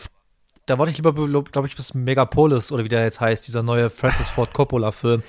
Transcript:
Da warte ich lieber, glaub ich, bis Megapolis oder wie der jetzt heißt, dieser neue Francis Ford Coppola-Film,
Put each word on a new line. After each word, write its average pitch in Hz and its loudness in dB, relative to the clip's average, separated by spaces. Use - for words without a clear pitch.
Da 127 0
warte 160 0
ich 139 -6
lieber, 156 2
glaub 143 -2
ich, - -12
bis - -8
Megapolis 131 2
oder 120 -2
wie 110 -6
der 117 2
jetzt 110 -2
heißt, 113 0
dieser 117 -4
neue 120 2
Francis - 0
Ford - -2
Coppola-Film, 117 0